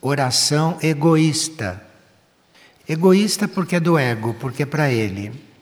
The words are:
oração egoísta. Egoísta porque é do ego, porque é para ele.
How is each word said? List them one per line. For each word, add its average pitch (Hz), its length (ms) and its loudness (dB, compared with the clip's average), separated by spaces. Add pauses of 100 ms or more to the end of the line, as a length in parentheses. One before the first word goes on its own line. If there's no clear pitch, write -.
oração 143 800 0
egoísta. 151 960 0 (1080)
Egoísta 190 580 2
porque 180 300 -4
é 175 40 2
do 165 160 2
ego, 117 380 0
porque 127 300 -6
é - 20 -10
para 147 240 0
ele. 104 420 -2 (300)